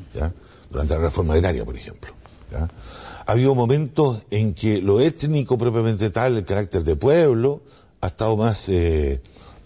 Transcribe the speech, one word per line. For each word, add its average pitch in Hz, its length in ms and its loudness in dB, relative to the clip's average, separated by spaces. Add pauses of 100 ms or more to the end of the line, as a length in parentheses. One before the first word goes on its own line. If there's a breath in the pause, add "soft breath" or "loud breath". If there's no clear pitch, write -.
(140)
¿ya? 78 180 -4 (380 loud breath)
Durante 76 240 -2
la 78 60 0
reforma 82 340 0
agraria, 85 300 0
por - 120 -10
ejemplo, - 360 -18 (380)
¿ya? 82 180 -4 (580 loud breath)
Ha 101 60 0
habido 131 220 4
momentos 131 760 0
en 107 240 0
que 107 260 0
lo 101 200 4
étnico 147 580 0
propiamente 113 520 0
tal, 120 260 0
el 82 80 -2
carácter 95 400 -2
de 78 120 0
pueblo, 139 680 2 (380 loud breath)
ha - 80 -2
estado 110 280 -2
más, 107 320 0
eh, 80 520 0 (440 loud breath)